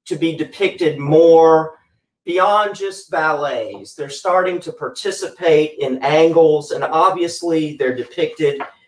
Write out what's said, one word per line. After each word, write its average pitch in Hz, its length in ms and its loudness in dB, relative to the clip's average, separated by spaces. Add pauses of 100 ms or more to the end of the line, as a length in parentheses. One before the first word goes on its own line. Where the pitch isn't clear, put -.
to 175 100 -8
be 160 220 -2
depicted 151 600 -4
more 160 800 6 (460)
beyond 202 520 0
just 196 360 -10
ballets. 143 840 -6
They're 143 140 -12
starting 180 520 -2
to 160 100 -12
participate 156 1080 -2
in 131 240 -4
angles, 156 680 2
and - 120 -6
obviously 165 920 -2
they're 127 200 -2
depicted 143 680 -4 (260)